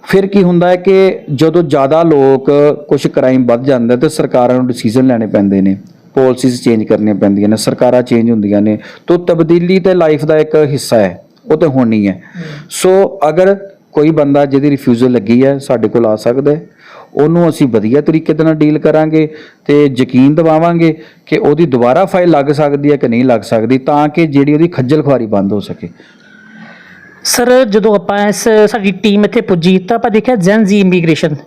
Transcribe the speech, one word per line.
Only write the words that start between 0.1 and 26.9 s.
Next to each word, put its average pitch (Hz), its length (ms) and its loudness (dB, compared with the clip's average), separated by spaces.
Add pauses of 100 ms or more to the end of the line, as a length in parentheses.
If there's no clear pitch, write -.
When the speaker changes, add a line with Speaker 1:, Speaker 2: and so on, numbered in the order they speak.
Speaker 1:
ਕੀ 202 160 2
ਹੁੰਦਾ 175 260 2
ਹੈ 180 80 2
ਕਿ 190 420 2 (160)
ਜਦੋਂ 160 280 2
ਜ਼ਿਆਦਾ 147 400 0
ਲੋਕ, 135 480 2 (380)
ਕੁਛ 143 180 -2
ਕ੍ਰਾਈਮ 131 400 0
ਵੱਧ 120 180 0
ਜਾਂਦਾ 127 320 0
ਤੇ 151 120 0
ਸਰਕਾਰਾਂ 127 480 0
ਨੂੰ 127 100 -2
ਡਿਸੀਜਨ 123 400 -2
ਲੈਣੇ 117 200 0
ਪੈਂਦੇ 98 340 0
ਨੇ, 98 160 0 (380)
ਪਾਲਿਸੀਜ਼ 127 480 0
ਚੇਂਜ 110 220 0
ਕਰਨੀਆਂ 107 300 -2
ਪੈਂਦੀਆਂ 101 340 0
ਨੇ, 107 80 0
ਸਰਕਾਰਾਂ 123 460 0
ਚੇਂਜ 120 280 0
ਹੁੰਦੀਆਂ 104 320 0
ਨੇ, 107 160 -2 (280)
ਤੋ 175 100 0
ਤਬਦੀਲੀ 175 640 0
ਤੇ 185 140 0
ਲਾਈਫ 156 300 0
ਦਾ 156 140 2
ਇੱਕ 156 160 -2
ਹਿੱਸਾ 139 420 0
ਹੈ, 95 260 0 (240)
ਉਹ 156 100 0
ਤੇ 165 100 0
ਹੋਣੀ 113 420 0
ਹੈ। 92 40 -2
Speaker 2:
ਹਮ। - 300 -14 (280)
Speaker 1:
ਸੋ 185 580 0
ਅਗਰ 185 280 2 (360)
ਕੋਈ 151 180 2
ਬੰਦਾ 143 360 0
ਜਿਹਦੀ 139 240 0
ਰਿਫਿਊਜ਼ਲ 127 420 0
ਲੱਗੀ 117 320 0
ਹੈ, 139 140 0
ਸਾਡੇ 117 300 -2
ਕੋਲ 117 180 0
ਆ 107 100 0
ਸਕਦਾ 135 340 -2
ਹੈ, 156 160 -4 (480)
ਉਹਨੂੰ 165 340 2
ਅਸੀਂ 147 180 0
ਵਧੀਆ 113 340 0
ਤਰੀਕੇ 160 320 -2
ਦੇ 156 120 -2
ਨਾਲ 160 100 0
ਡੀਲ 151 240 0
ਕਰਾਂਗੇ 156 560 0 (320)
ਤੇ 143 320 2
ਯਕੀਨ 131 360 2
ਦਿਵਾਵਾਂਗੇ 165 640 2 (300)
ਕਿ - 120 -2
ਉਹਦੀ 156 280 2
ਦੁਬਾਰਾ 127 380 2
ਫਾਈਲ 180 260 0
ਲੱਗ 147 140 2
ਸਕਦੀ 143 460 0
ਹੈ 143 60 2
ਕਿ 135 120 -2
ਨਹੀਂ 117 160 0
ਲੱਗ 120 160 2
ਸਕਦੀ, 113 380 -2
ਤਾਂ 147 300 0
ਕਿ 165 180 0
ਜਿਹੜੀ 139 260 0
ਉਹਦੀ 160 160 2
ਖੱਜਲ 147 340 -2
ਖੁਆਰੀ 127 240 0
ਬੰਦ 101 260 -2
ਹੋ 104 80 -4
ਸਕੇ। 90 280 -14 (1400)